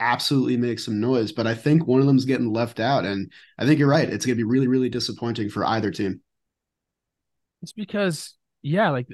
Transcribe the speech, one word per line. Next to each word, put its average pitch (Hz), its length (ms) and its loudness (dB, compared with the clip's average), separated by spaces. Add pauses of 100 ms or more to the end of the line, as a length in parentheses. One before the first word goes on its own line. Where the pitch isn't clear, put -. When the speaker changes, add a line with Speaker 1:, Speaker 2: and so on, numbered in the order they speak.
Speaker 1:
absolutely 123 560 0
make 120 240 -2
some 107 180 -4
noise. 117 340 0
But 113 140 -2
I 113 80 0
think 151 320 2
one 127 140 4
of 139 60 4
them's 135 180 4
getting 123 280 0
left 113 280 -4
out, 120 240 0
and 98 260 -6 (280)
I - 80 -2
think 151 120 4
you're 143 100 4
right. 143 200 4
It's - 160 -4
gonna 123 120 0
be 120 60 -2
really, 123 260 2
really 127 200 0
disappointing 117 640 -6
for 101 160 -2
either 107 240 0
team. 95 320 -6 (1400)
Speaker 2:
It's 175 100 -16
because 196 640 -6 (260)
yeah, 175 280 0
like, 123 240 -4